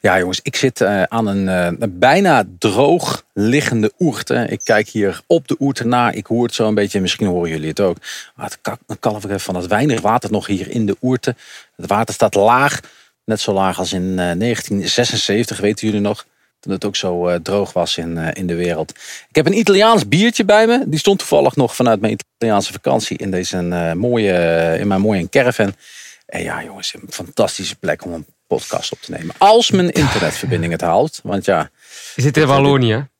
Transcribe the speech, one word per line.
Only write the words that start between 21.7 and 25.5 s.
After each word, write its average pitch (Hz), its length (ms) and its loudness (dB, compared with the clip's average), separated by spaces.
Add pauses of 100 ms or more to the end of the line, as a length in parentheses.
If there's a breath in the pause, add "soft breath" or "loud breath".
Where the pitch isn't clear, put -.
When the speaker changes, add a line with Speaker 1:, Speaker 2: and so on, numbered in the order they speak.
Speaker 1:
vanuit 113 260 2
mijn 110 160 -2 (200)
Italiaanse 104 340 0
vakantie - 460 -2
in 98 140 -6
deze, 92 260 -4
eh, 87 360 -2
mooie, 87 840 2
in 101 80 -2
mijn 98 140 2
mooie 101 280 0
caravan. 120 440 2 (520 loud breath)